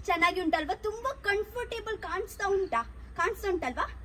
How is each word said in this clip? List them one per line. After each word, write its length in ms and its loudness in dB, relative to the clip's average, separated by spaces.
ಚೆನ್ನಾಗಿ 360 4
ಉಂಟಲ್ವಾ? 340 2
ತುಂಬಾ 380 -2
comfortable 840 -2
ಕಾಣಿಸ್ತಾ 500 -4
ಉಂಟಾ? 360 2
ಕಾಣಿಸ್ತಾ 320 2
ಉಂಟಲ್ವಾ? 380 0